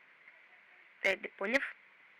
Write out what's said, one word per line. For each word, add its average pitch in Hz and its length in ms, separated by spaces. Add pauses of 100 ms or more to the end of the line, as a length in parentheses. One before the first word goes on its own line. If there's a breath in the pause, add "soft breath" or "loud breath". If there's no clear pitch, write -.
(1040)
Я 196 60
не 190 260
поняв. 233 380 (460)